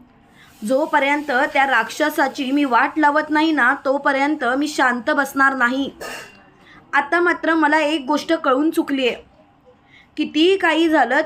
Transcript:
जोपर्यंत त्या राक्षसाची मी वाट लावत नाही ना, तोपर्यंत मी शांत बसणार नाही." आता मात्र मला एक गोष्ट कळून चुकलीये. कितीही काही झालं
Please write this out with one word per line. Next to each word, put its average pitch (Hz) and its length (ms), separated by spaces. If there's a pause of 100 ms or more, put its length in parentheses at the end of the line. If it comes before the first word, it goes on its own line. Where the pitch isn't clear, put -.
(680)
जोपर्यंत 285 640 (220)
त्या 277 140
राक्षसाची 269 840
मी 285 140
वाट 254 320
लावत 302 320
नाही 311 220
ना, 269 240 (100)
तोपर्यंत 277 600 (120)
मी 294 100
शांत 254 420
बसणार 277 460
नाही." 262 360 (1040)
आता 285 260
मात्र 339 360
मला 311 240
एक 302 280
गोष्ट 285 260
कळून 302 380
चुकलीये. 269 440 (1000)
कितीही 311 400
काही 330 320
झालं 277 360